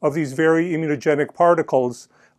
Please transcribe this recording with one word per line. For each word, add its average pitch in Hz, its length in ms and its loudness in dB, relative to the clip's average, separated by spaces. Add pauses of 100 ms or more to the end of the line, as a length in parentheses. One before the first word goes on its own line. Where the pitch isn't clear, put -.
of 147 140 -2
these 151 180 -4
very 160 380 2
immunogenic 147 640 -2
particles 156 760 0 (300)